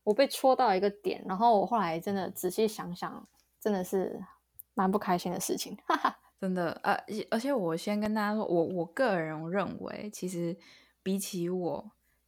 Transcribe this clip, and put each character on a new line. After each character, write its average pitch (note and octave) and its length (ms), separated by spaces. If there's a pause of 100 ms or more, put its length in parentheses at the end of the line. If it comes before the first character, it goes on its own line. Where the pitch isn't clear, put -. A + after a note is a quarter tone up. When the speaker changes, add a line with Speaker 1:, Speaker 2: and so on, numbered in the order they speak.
Speaker 1:
我 G#3 100
被 C4+ 140
戳 C4 280
到 B3 180
一 F#3 60
个 G3+ 100
点， - 380
然 F#3 100
后 A3+ 220
我 F#3 60
后 A#3 140
来 E3 200
真 G3 160
的 F#3+ 160
仔 - 180
细 G#3+ 180
想 F3 280
想， - 320 (320)
真 G#3+ 120
的 F#3 120
是 F#3 400 (500)
蛮 F#3+ 180
不 G3+ 60
开 F#3 180
心 F3+ 160
的 E3+ 80
事 F3+ 160
情。 - 220 (100)
<laughs> - 0 (520)
Speaker 2:
真 F#3+ 140
的， F3 300
呃， G3+ 100 (380)
而 A3+ 80
且 C4 120
我 F3+ 240
先 G#3 240
跟 G#3+ 140
大 G#3+ 80
家 G#3 140
说， A3 100
我， E3+ 200
我 E3+ 200
个 A3 320
人 D#3 320
认 F3+ 300
为， - 340
其 - 140
实 E3+ 280 (460)
比 F#3+ 160
起 F3 320
我， F3+ 420 (360)